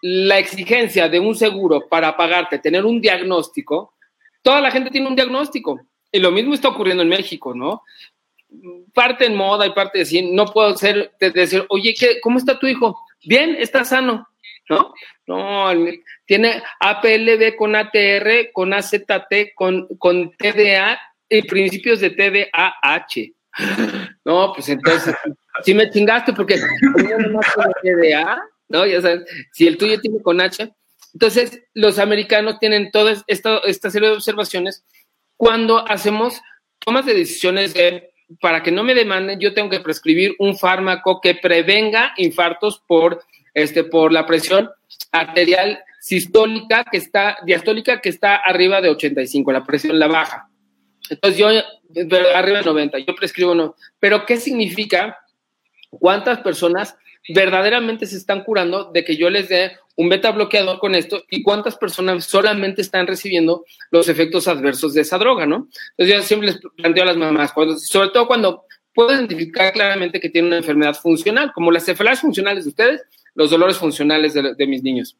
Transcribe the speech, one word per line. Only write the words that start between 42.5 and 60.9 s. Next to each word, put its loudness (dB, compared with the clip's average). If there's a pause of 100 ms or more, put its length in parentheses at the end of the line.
por, 2 (320)
este, 0
por 2
la 2
presión 0 (420)
arterial 0 (160)
sistólica 0
que -4
está, -2
diastólica 0
que -4
está 2
arriba 2
de 4
ochenta -2
y -4
cinco, -2
la -2
presión, -2
la 4
baja". -2 (580)
Entonces, 0
yo, 4 (600)
pero 4
arriba 2
de -4
noventa, 0
yo -6
prescribo -2
uno. 0 (240)
¿Pero 2
qué 2
significa? -4 (680)
¿Cuántas 0
personas -2 (380)
verdaderamente 2
se -12
están -6
curando -2
de 0
que -2
yo 2
les -2
dé 0 (240)
un 2
beta 2
bloqueador 0
con -2